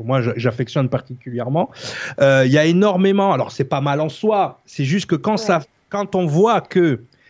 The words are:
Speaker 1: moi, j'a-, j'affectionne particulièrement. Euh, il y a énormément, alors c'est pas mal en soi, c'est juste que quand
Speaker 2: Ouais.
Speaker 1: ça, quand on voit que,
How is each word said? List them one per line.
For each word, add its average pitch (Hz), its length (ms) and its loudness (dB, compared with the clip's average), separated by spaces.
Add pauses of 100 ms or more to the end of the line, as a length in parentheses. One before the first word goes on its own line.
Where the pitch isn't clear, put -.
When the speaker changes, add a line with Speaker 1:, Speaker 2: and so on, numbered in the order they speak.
Speaker 1:
moi, 123 200 0
j'a-, 117 160 -2
j'affectionne 120 500 -2
particulièrement. 127 840 -6 (520)
Euh, 135 240 6
il 131 60 2
y 143 60 4
a 151 80 4
énormément, 196 680 2
alors 127 180 -2
c'est - 140 -4
pas 135 160 -2
mal 143 180 -2
en 156 100 -2
soi, 202 560 -2
c'est - 200 -6
juste 175 220 -2
que 170 80 0
quand 208 180 -4
Speaker 2:
Ouais. 208 40 0
Speaker 1:
ça, 185 240 0 (280)
quand 202 260 -6
on 185 100 0
voit 180 360 2
que, 147 400 0 (280)